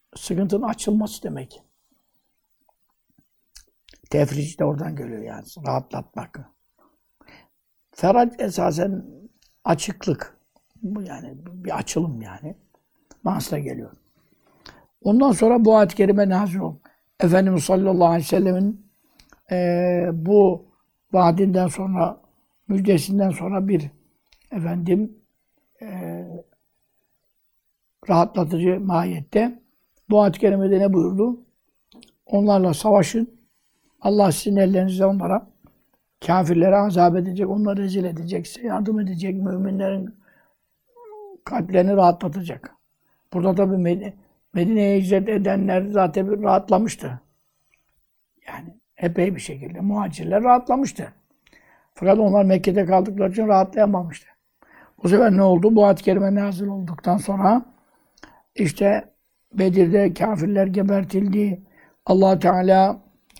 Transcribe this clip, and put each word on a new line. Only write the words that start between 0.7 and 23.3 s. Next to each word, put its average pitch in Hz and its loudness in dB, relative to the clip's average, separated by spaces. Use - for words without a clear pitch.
demek. 139 -14
Tefric 147 -4
de 156 -2
oradan 151 -6
geliyor 120 -12
yani, 107 -16
rahatlatmak. - -10
Ferac 240 0
esasen 180 -4
açıklık. - -6
Bu 208 -8
yani 147 -16
bir 175 -10
açılım 160 -6
yani. 107 -16
Manasına 160 -4
geliyor. 135 -12
Ondan 247 4
sonra 226 2
bu 220 6
ayet-i 214 4
kerime 202 2
nazil 190 -2
oldu. 165 -8
Efendimiz 185 2
sallallahu 185 2
aleyhi 170 0
ve - -12
sellemin, 196 -2
e, 180 0
bu 185 4
vaadinden 180 4
sonra, 185 -4
müjdesinden 196 0
sonra 190 -4